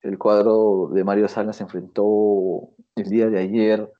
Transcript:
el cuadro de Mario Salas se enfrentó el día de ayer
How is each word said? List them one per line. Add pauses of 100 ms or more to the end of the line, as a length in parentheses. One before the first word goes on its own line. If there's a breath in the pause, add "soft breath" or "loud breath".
el
cuadro
de
Mario
Salas
se
enfrentó (240)
el
día
de
ayer